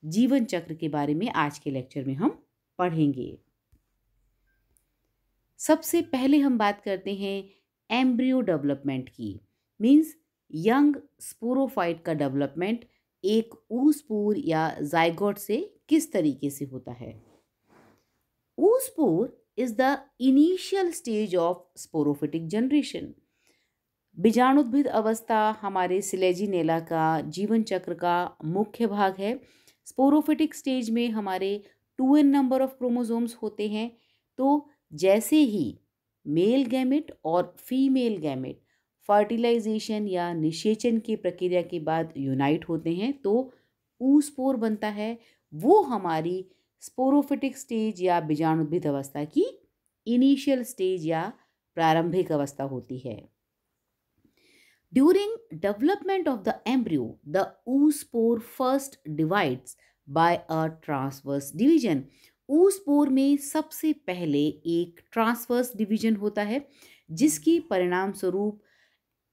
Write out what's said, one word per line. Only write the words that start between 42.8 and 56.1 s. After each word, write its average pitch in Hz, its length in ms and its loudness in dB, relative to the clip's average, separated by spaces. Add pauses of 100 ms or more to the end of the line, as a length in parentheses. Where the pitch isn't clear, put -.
हैं, 208 200 -2
तो 254 400 -2 (500)
oospore 269 520 2
बनता 214 320 -2
है। 214 320 -8 (340)
वो 262 280 4
हमारी 180 720 -4 (320)
sporophytic 269 720 0
स्टेज 220 460 -4
या 175 180 2
बीजाणुद्भिद 156 680 0
अवस्था 139 360 -4
की 349 460 -4 (380)
इनिशियल 262 560 2
स्टेज 185 420 -4
या 165 280 -2 (420)
प्रारंभिक 165 560 2
अवस्था 143 320 -2
होती 131 360 -8
है। 117 300 -12 (1700)
During 381 680 2
development 359 640 0